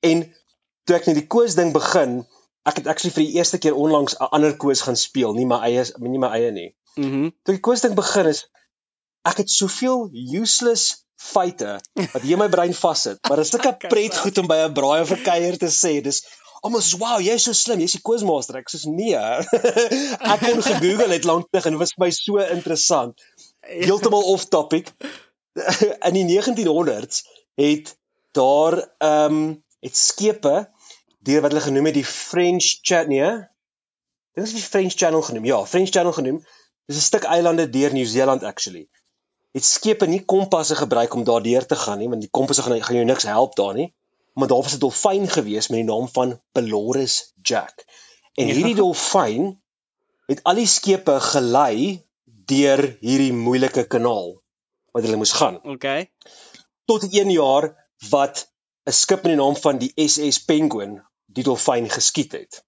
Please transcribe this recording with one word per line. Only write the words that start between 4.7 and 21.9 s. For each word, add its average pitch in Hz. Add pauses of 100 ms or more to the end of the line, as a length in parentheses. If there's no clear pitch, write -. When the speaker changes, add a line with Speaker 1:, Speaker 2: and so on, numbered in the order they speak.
Speaker 1:
gaan 123
speel, 120
nie 123
my 120
eie, 123 (160)
nie 127
my 123
eie 117
nie. 87 (200)
Speaker 2:
Mhm. 139 (120)
Speaker 1:
Toe 190
die 190
quiz 240
ding 220
begin 196
is, - (800)
ek 180
het 196
soveel 240
useless 208 (100)
feite 180 (340)
wat 127
hier 143
in 208
my 208
brein 175
vassit, 135
maar 143
dit 156
is -
sulke 247
Speaker 2:
<laughs> 247
Ek 196
Speaker 1:
pret 214
Speaker 2:
is -
Speaker 1:
goed 196
om 180
by 160
'n 151
braai 143
of 170
'n 190
kuier 175
te 165
sê. 156
Dis 139 (380)
almal 226
soos, 185
"Wow, 226
jy's 214
so 233
slim, 220
jy's 170
die -
quizmaster." 196
Ek 127
soos, 151
"Nee." 175 (640)
<laughs> 240
Ek 208
kon 240
gegoogel 196
het 165
lank 170
terug 180
en 156
dit 165
was 170